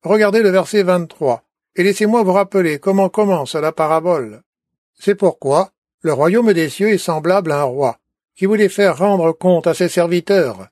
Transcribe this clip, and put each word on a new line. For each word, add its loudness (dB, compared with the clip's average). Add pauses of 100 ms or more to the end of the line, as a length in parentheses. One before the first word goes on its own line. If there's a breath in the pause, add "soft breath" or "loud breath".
Regardez 2
le 4
verset 0
vingt-trois, -2 (320)
et -2
laissez-moi 0
vous 2
rappeler 0
comment 0
commence -2
la -2
parabole. « -2 (580)
C'est 0
pourquoi 0 (300)
le -2
royaume 2
des 0
cieux -2
est 2
semblable -2
à -2
un 0
roi, -2 (380)
qui -2
voulait 2
faire 0
rendre 2
compte 0
à 2
ses -2
serviteurs. » 0